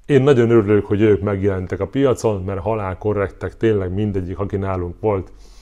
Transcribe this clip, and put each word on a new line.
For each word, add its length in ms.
Én 160
nagyon 280
örülök, 360
hogy 140
ők 200
megjelentek 600
a 60
piacon, 560
mert 180
halálkorrektek, 960
tényleg 360
mindegyik, 460
aki 180
nálunk 440
volt. 320